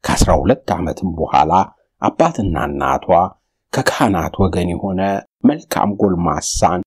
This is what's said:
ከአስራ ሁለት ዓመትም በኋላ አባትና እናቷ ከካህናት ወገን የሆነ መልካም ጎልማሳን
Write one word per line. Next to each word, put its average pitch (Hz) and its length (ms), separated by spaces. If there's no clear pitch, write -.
ከአስራ - 300
ሁለት - 380
ዓመትም 87 440
በኋላ 76 360
አባትና 101 640
እናቷ 131 420
ከካህናት 98 640
ወገን 90 320
የሆነ 92 320
መልካም 139 520
ጎልማሳን 90 920